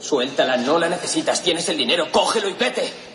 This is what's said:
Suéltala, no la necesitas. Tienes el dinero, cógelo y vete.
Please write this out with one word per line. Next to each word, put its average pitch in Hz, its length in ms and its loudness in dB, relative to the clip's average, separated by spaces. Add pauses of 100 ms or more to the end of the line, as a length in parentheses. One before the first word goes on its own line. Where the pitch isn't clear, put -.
Suéltala, 131 560 0
no 139 220 2
la 170 100 2
necesitas. - 540 -2
Tienes 165 260 0
el 170 80 0
dinero, 147 340 0
cógelo 202 380 2
y 180 60 -4
vete. 233 360 -2 (240)